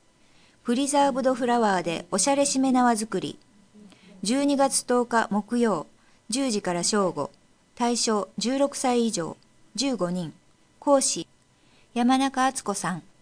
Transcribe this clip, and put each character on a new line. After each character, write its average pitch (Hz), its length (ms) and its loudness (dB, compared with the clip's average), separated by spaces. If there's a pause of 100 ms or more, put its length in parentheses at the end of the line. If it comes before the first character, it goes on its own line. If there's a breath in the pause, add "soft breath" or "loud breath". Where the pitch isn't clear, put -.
(640 soft breath)
プ 240 120 0
リ 277 120 0
ザ 285 220 4
ー - 20 2
ブ 254 120 -2
ド 254 100 2
フ 247 140 -2
ラ 240 120 2
ワ 202 200 2
ー 170 40 -4
で 170 280 -6
お 185 60 -2
し 202 100 0
ゃ 277 80 2
れ 285 100 2
し 277 140 -2
め 262 120 2
縄 247 240 4
作 214 240 -6
り。 147 180 -8 (840 loud breath)
十 254 220 0
二 285 100 2
月 269 280 2
十 247 220 0
日 233 260 0
木 208 280 -2
曜、 202 280 0 (420 soft breath)
十 262 220 -2
時 208 100 -2
か 180 120 -2
ら 175 100 -2
正 196 280 0
午。 151 200 -8 (440)
対 240 220 0
象 220 400 0
十 226 200 -2
六 277 180 0
歳 240 320 0
以 220 40 -2
上、 165 260 -6 (380)
十 196 200 -2
五 185 140 -2
人。 175 240 -6 (460)
講 277 220 4
師、 180 260 -4 (640 soft breath)
山 240 240 4
中 262 280 0
敦 262 180 -2
子 202 100 -2
さ 180 200 -4
ん。 156 100 -8 (180)